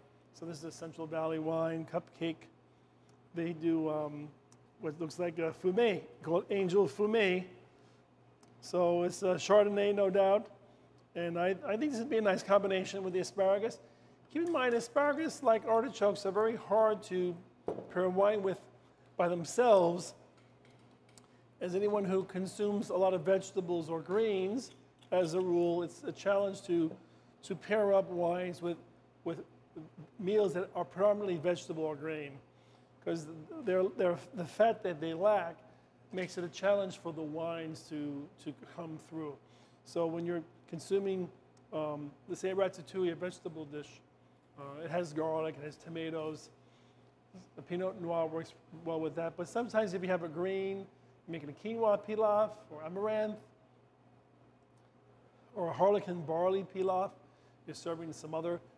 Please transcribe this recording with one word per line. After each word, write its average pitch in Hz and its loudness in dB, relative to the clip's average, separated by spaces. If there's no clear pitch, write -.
So - -14
this 165 -10
is 135 -14
a 160 -10
Central 160 -10
Valley 160 -2
wine, 165 -2
cupcake. - -6
They 170 -4
do, 160 2
um, 151 -4
what 156 -6
looks 160 -6
like 170 -2
a 165 0
fumé, 185 2
called 165 2
Angel 196 4
Fumé. 202 2
So 175 2
it's - -4
a 180 2
Chardonnay, 202 6
no 202 4
doubt. 196 6
And 170 -2
I, 185 2
I 202 -2
think 294 -2
this 226 -4
would 233 -6
be 226 2
a - 4
nice 196 2
combination 196 2
with 185 -4
the 185 0
asparagus. 196 0
Keep 339 0
in 339 0
mind, 254 2
asparagus, 285 0
like 226 6
artichokes, 220 2
are 196 0
very 220 2
hard 214 2
to 180 -2
pair 185 2
wine 196 4
with 190 -2
by 175 4
themselves. 180 4
As 180 -4
anyone 208 2
who 190 0
consumes 202 -2
a - 0
lot 185 4
of 175 0
vegetables 180 0
or 165 -4
greens, 202 0
as 175 2
a 185 2
rule, 175 2
it's - -12
a 277 -6
challenge 196 0
to, 170 0
to 202 -6
pair 202 2
up 196 4
wines 175 -2
with, 175 -2
with - -6
meals 202 4
that 185 -2
are 175 -2
predominantly 202 2
vegetable 165 -2
or 156 -2
grain, 147 -8
'cause 165 -4
they're, 190 2
they're, 175 2
the 180 -6
fat 220 2
that 170 -4
they 165 -4
lack 185 2
makes 185 -6
it 180 -4
a 175 -6
challenge 196 0
for 165 -8
the 156 -8
wines 160 -6
to, 147 -8
to 151 -8
come 160 -10
through. 151 -10
So 170 0
when 170 -4
you're 175 -2
consuming, 190 -2
um, 147 -6
let's 175 -8
say 190 -2
a 190 -2
ratatouille, 185 -2
a - -8
vegetable 160 -10
dish, 147 -14
uh, 143 -14
it 160 -10
has 170 -4
garlic, 160 -2
it 143 -12
has 151 -10
tomatoes. 160 -8
The 151 -14
Pinot 185 -6
Noir 170 -2
works 160 -8
well 165 -4
with 156 -4
that. 165 -4
But 170 -6
sometimes 220 -2
if 185 -4
you 180 -2
have 180 2
a 170 -8
green, 190 -4
you're 190 -12
making 151 -8
a 147 -12
quinoa 214 2
pilaf 214 2
or 156 -14
amaranth, 214 -2
or 175 -4
a - -6
harlequin 180 2
barley 175 0
pilaf, 190 0
you're 151 -14
serving 165 -8
some 156 -12
other 170 -4